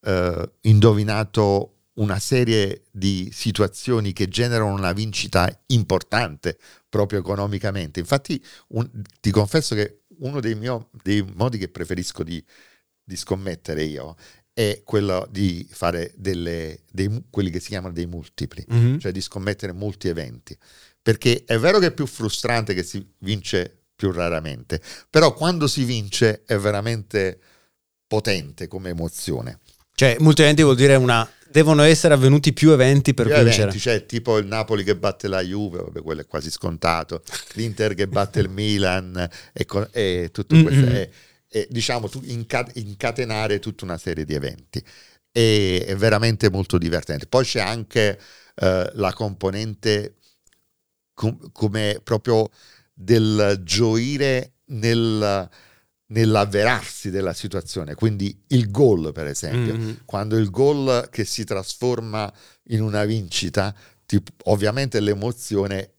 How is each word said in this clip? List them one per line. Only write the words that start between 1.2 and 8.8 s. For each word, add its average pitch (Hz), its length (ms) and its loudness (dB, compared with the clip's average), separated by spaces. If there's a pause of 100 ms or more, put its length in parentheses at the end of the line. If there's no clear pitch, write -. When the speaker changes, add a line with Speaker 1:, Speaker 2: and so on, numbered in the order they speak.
Speaker 1:
una 101 240 -2
serie 110 720 0
di 98 420 -4
situazioni 107 800 -2
che 98 140 -2
generano 113 440 0
una 95 200 -2
vincita 98 540 -2 (200)
importante 92 920 -2 (300)
proprio 104 320 -2
economicamente. 98 800 -6
Infatti, 139 420 -4 (260)
un-, 120 220 -4 (300)